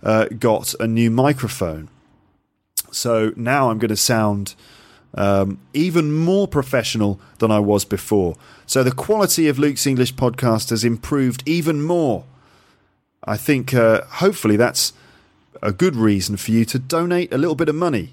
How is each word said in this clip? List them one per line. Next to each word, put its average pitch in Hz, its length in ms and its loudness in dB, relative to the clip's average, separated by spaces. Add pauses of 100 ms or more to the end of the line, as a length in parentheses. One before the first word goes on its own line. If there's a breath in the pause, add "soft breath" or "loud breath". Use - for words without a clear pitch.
uh, 110 240 2 (120)
got 110 400 0
a 117 80 -2
new 113 240 2
microphone. 110 760 -2 (1000)
So 110 440 0
now 123 360 0
I'm 110 80 -2
gonna 110 180 0
sound, 104 580 0 (600 soft breath)
um, 98 440 0 (140)
even 160 400 0
more 180 340 2
professional 117 720 -2 (200 soft breath)
than 110 120 2
I 107 100 4
was 101 260 2
before. 95 500 0 (300 loud breath)
So 135 160 2
the 127 100 2
quality 175 560 0
of 135 100 0
Luke's 143 280 0
English 127 300 0
Podcast 117 520 0
has 113 160 -2
improved 123 600 -2
even 156 340 0
more. 151 440 0 (1040 soft breath)
I 107 120 -4
think, 127 340 -2
uh, 113 300 4 (180)
hopefully 165 380 2
that's - 340 0 (680 soft breath)
a 104 100 -2
good 151 240 0
reason 104 400 2
for - 140 -6
you 113 160 4
to 131 120 -4
donate 175 540 -2
a 131 60 -2
little 156 160 0
bit 156 160 0
of 147 40 0
money. 151 380 -2